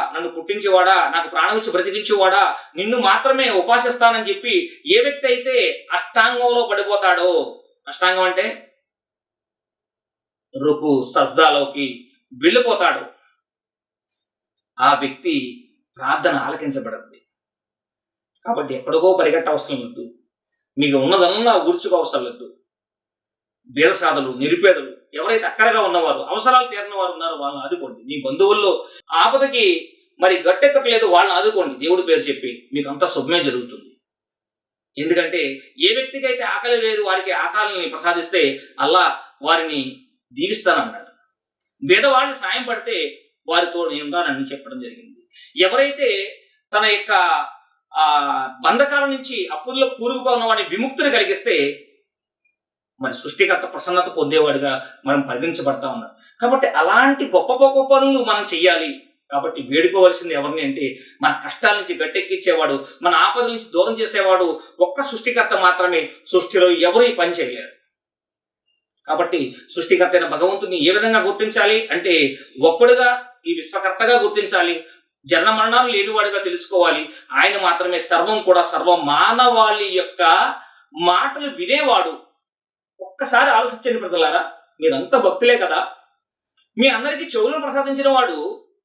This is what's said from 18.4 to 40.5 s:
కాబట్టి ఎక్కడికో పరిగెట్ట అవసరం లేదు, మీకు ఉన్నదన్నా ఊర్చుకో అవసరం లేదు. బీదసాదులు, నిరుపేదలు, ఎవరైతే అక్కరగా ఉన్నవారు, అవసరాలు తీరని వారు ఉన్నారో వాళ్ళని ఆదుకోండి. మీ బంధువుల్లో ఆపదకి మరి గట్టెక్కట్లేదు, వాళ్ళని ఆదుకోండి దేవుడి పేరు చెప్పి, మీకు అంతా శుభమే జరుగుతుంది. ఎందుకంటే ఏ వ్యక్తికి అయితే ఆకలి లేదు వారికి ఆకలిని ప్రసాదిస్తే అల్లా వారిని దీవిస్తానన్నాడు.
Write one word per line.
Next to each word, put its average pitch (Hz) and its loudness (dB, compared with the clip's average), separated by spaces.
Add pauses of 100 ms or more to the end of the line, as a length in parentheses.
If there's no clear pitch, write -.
కాబట్టి 135 -4
ఎక్కడికో 180 2
పరిగెట్ట 165 0
అవసరం 147 -4
లేదు, 120 -14 (640)
మీకు 139 2
ఉన్నదన్నా 190 4
ఊర్చుకో 208 0
అవసరం 143 -2
లేదు. 120 -14 (1200)
బీదసాదులు, 147 0
నిరుపేదలు, 165 2 (180)
ఎవరైతే 220 -2
అక్కరగా 220 2
ఉన్నవారు, 175 0
అవసరాలు 247 2
తీరని 202 -10
వారు 180 -2
ఉన్నారో 165 -6
వాళ్ళని 143 -8
ఆదుకోండి. 135 -10
మీ 135 -8
బంధువుల్లో 196 2 (260)
ఆపదకి 226 0 (240)
మరి 180 2
గట్టెక్కట్లేదు, 233 2
వాళ్ళని 180 4
ఆదుకోండి 196 0
దేవుడి 180 0
పేరు 160 0
చెప్పి, 131 -8
మీకు 143 -6
అంతా 156 -2
శుభమే 156 -2
జరుగుతుంది. 123 -8 (1000)
ఎందుకంటే 165 0 (360)
ఏ 196 2
వ్యక్తికి 262 -4
అయితే - -4
ఆకలి 233 -2
లేదు 220 -2
వారికి 190 -2
ఆకలిని 175 -4
ప్రసాదిస్తే 165 -2 (200)
అల్లా 180 2 (220)
వారిని 151 -4 (260)
దీవిస్తానన్నాడు. 165 -2 (840)